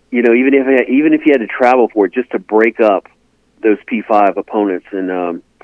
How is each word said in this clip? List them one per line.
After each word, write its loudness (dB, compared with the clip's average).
you -2
know, 4
even 2
if, 2
even 2
if -2
you 4
had 2
to -6
travel 2
for 0
it, -8
just -6
to -6
break -2
up 0
those 0
P -6
five 0
opponents, -4
and, -6
um, -6